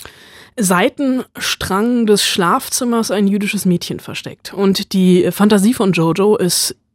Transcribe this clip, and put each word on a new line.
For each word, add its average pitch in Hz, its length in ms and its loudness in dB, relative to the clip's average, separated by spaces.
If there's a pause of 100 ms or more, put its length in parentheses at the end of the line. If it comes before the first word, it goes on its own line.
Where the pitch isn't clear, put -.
(580)
Seitenstrang 233 1500 -2
des 208 200 2
Schlafzimmers 226 840 -2
ein 196 160 2
jüdisches 202 380 -2
Mädchen 175 340 -2
versteckt. - 540 -14
Und 196 400 0
die 180 380 4
Fantasie 208 420 2
von 196 200 0
Jojo 170 420 2
ist - 400 -2 (200)